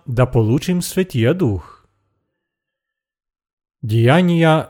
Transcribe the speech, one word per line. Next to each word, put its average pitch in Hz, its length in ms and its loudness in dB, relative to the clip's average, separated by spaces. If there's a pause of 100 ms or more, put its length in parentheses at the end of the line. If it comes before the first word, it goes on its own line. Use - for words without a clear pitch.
да 123 180 0
получим 127 560 0
Светия 151 520 -2
Дух? 120 520 -6 (2000)
Деяния, 156 880 2